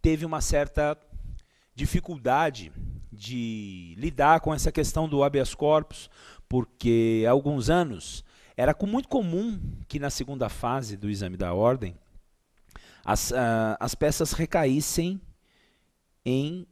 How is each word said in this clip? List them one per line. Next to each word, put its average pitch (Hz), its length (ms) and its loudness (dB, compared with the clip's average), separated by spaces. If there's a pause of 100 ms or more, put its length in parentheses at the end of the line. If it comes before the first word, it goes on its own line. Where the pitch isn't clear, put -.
teve 160 240 2
uma 160 160 -4
certa 147 580 0 (760)
dificuldade 131 960 0 (400)
de 104 840 -8
lidar 147 440 4
com 156 120 -2
essa 135 200 0
questão 156 360 0
do 143 140 2
habeas 139 320 2
corpus, 151 560 0 (380)
porque 113 800 2
há - 20 6
alguns 139 400 2
anos 160 540 0 (320)
era 135 180 2
co-, 196 120 -2
muito 233 220 -2
comum 202 520 0 (260)
que 151 140 -6
na 143 100 -2
segunda 131 380 -4
fase 120 480 -4
do 101 120 -6
exame 95 280 -4
da 90 180 -2
ordem 110 420 2 (1080)
as, - 280 0
ah, 113 460 2
as - 160 -4
peças 151 380 0
recaíssem 165 880 0 (1040)
em 147 480 -2